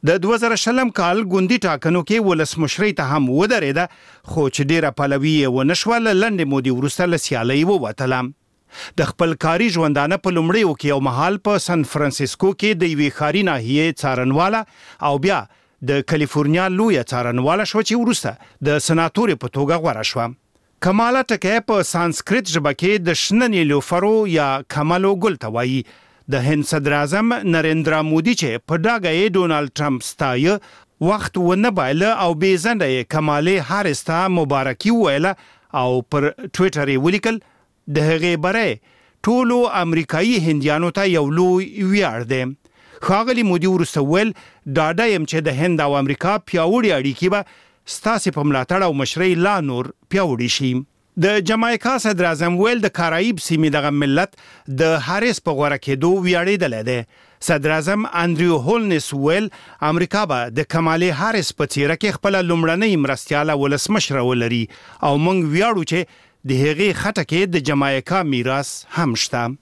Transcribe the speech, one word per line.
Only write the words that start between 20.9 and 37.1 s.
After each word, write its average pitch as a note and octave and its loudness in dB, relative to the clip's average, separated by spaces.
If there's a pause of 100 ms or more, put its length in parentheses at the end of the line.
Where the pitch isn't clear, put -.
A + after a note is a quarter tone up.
ټکی G#3+ 0
په G3+ 2
سانسکریت F3 -2
ژبه D3 0
کې F#3+ 2
د E3 0
شنه A#3 2
نیلوفرو F3 2 (160)
یا D3+ 2 (260)
کملو F3+ 2 (120)
ګل F3 -2
ته A2 -6
وایي. B2+ 0 (560)
د B2+ 0
هند D3+ 0
صدر D3 0
اعظم G3 0 (220)
نریندرا D#3 0
مودي D#3+ 2
چې A#2 -4
په D#3+ -2
ډاګه G#3+ 0
یې G3+ 2
ډونالډ D#3 0
ټرمپ C#3 -4
ستایه، C#3+ 0 (500)
وخت G3+ -2
ونه G3 2
بایله D#3+ 0 (140)
او E3+ 2
بې F#3 2 (120)
ځنډه G#3 0
یې B2 -4
کمالې D#3 0 (160)
هاریس F#3+ -2
ته F3+ 0
مبارکي C#3 0
وویله F3 2 (480)
او B2+ 0 (120)
پر D3 0
ټویټر D#3+ -2
یې C3+ 2
ولیکل، G#3 0 (540)